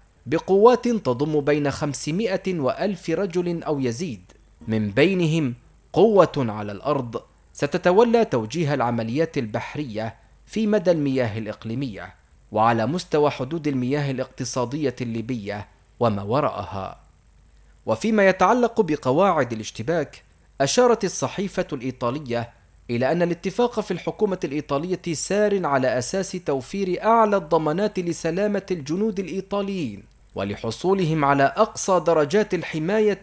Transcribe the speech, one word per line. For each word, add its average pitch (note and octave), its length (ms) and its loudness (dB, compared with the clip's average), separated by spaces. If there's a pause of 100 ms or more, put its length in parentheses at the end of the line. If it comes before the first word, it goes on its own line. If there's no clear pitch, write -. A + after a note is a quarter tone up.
(260)
بقوات G3+ 600 4
تضم D3+ 520 0
بين D3 300 0
خمسمائة F3 880 -4
وألف E3 500 -2
رجل F3 520 -2
أو D3 180 -2
يزيد، B2 520 -6 (360)
من A2 220 0
بينهم D#3 640 2 (380)
قوة F#3+ 440 6
على G#2+ 360 -4
الأرض A#2+ 500 -2 (300)
ستتولى A3 720 4
توجيه C#3 500 -2
العمليات A#2+ 640 -2
البحرية A2+ 760 -6 (320)
في G#3+ 200 -2
مدى G#3 240 2
المياه C3 480 0
الإقليمية A2 760 -8 (380)
وعلى A2 340 4
مستوى D3 440 0
حدود D3 380 -6
المياه C#3 420 -2
الاقتصادية B2+ 920 -4
الليبية A2+ 640 -6 (340)
وما G#2 220 2
وراءها. G2+ 800 -4 (840)
وفيما G3 420 2
يتعلق A3+ 520 4
بقواعد D3+ 720 2
الاشتباك، B2+ 720 -6 (380)
أشارت A#3 440 4
الصحيفة F#3 680 -4
الإيطالية B2 800 -4 (400)
إلى B2 220 2
أن F3 100 2
الاتفاق F#3+ 580 -2
في - 100 -4
الحكومة F3+ 540 -2
الإيطالية D#3 680 -4
سار G3+ 540 0
على B2+ 320 2
أساس F#3 340 -4
توفير F3 720 -4
أعلى G#3+ 320 4
الضمانات E3 640 0
لسلامة F3+ 720 -2
الجنود F3+ 500 -2
الإيطاليين F#3 800 -6 (320)
ولحصولهم D3+ 880 0
على C#3 180 4
أقصى F#3 640 2
درجات E3 480 2
الحماية F#3 680 0